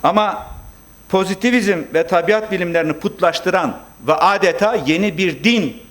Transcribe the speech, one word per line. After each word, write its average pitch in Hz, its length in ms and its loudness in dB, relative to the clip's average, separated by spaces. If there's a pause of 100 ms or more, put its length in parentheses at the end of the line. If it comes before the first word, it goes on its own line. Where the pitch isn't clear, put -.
Ama 202 440 0 (600)
pozitivizm 196 680 0 (160)
ve 165 120 2
tabiat 202 460 0
bilimlerini 170 400 -2
putlaştıran 170 840 -2 (280)
ve 143 80 2
adeta 190 600 2 (120)
yeni 170 320 0
bir 175 260 -2
din 208 320 0 (140)